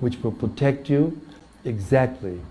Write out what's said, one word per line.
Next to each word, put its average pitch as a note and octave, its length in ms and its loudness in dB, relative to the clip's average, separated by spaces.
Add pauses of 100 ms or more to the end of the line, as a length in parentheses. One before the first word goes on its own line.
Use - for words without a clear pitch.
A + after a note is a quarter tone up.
which A#2+ 200 -2
will A2+ 120 -2
protect C#3 580 0
you D3 300 2 (440)
exactly G#2+ 760 0 (100)